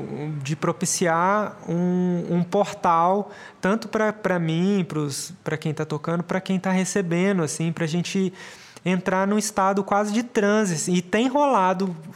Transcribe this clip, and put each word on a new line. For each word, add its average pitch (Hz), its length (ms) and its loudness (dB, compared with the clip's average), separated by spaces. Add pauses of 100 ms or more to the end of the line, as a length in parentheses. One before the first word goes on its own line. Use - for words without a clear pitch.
(420)
de 143 140 -4
propiciar 175 1000 0 (100)
um, 180 600 0
um 175 140 2
portal, 185 840 2 (300)
tanto 220 300 -2
pra, 214 240 0
pra 180 260 -2
mim, 170 480 2
pros, 147 460 -4 (100)
pra 151 140 -4
quem 156 160 -4
tá 156 100 -4
tocando, 165 400 -4
pra 185 160 -2
quem 185 180 -2
tá 190 140 0
recebendo, 185 720 0
assim, 160 300 -2
pra 170 120 -2
gente 175 460 -2 (540)
entrar 185 420 0
num 208 100 2
estado 202 460 2
quase 208 300 0
de 233 100 0
transe, 208 520 2
assim, 175 180 -2
e 180 80 4
tem 214 260 2
rolado 196 680 2 (220)